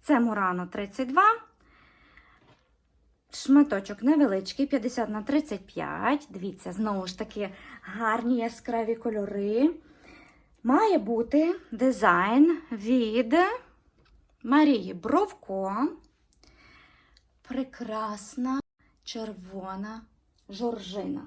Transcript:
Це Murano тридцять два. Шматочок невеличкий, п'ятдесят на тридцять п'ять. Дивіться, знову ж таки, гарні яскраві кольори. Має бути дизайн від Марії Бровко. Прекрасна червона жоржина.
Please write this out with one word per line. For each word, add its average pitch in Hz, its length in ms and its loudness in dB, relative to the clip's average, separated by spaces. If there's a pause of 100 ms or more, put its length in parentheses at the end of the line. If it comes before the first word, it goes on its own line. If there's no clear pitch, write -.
Це 277 180 4
Murano 190 480 0
тридцять 202 400 -6
два. 403 360 4 (1900)
Шматочок 240 680 2
невеличкий, 254 640 2
п'ятдесят 240 420 -2
на 208 140 -6
тридцять 285 440 -2
п'ять. 180 640 -2
Дивіться, 185 420 -10
знову 196 340 -4
ж 185 120 -12
таки, 202 320 -8 (320)
гарні 226 540 -2
яскраві 233 580 -4
кольори. 214 760 0 (920)
Має 339 360 4
бути 233 580 0 (140)
дизайн 226 880 4 (140)
від 226 600 0 (1080)
Марії 240 520 4
Бровко. 208 960 -2 (1500)
Прекрасна 240 1160 -6 (440)
червона 196 1000 -10 (460)
жоржина. 202 800 -6